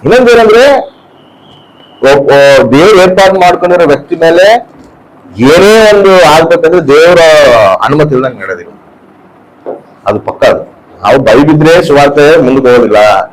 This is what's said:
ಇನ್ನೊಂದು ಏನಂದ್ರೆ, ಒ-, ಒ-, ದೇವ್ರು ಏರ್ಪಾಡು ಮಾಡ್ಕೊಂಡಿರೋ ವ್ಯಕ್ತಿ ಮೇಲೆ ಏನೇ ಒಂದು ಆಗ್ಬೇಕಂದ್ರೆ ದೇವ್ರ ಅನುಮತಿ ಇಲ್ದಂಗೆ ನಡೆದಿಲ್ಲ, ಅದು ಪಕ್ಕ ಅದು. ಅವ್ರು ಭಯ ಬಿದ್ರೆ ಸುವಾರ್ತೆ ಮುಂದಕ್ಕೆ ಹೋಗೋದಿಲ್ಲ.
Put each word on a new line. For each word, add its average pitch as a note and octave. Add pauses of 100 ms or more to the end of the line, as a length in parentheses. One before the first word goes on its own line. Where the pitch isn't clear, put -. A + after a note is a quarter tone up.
ಇನ್ನೊಂದು A#3+
ಏನಂದ್ರೆ, A#3 (1200)
ಒ-, C#3
ಒ-, C#3
ದೇವ್ರು F3+
ಏರ್ಪಾಡು F#3+
ಮಾಡ್ಕೊಂಡಿರೋ F3
ವ್ಯಕ್ತಿ C#3+
ಮೇಲೆ F3+ (720)
ಏನೇ G3+
ಒಂದು F#3+
ಆಗ್ಬೇಕಂದ್ರೆ E3
ದೇವ್ರ E3 (680)
ಅನುಮತಿ C#3+
ಇಲ್ದಂಗೆ B2+
ನಡೆದಿಲ್ಲ, F2+ (1400)
ಅದು G#2
ಪಕ್ಕ -
ಅದು. - (280)
ಅವ್ರು A2+
ಭಯ A#2+
ಬಿದ್ರೆ D#3+
ಸುವಾರ್ತೆ C#3+
ಮುಂದಕ್ಕೆ B2+
ಹೋಗೋದಿಲ್ಲ. G#2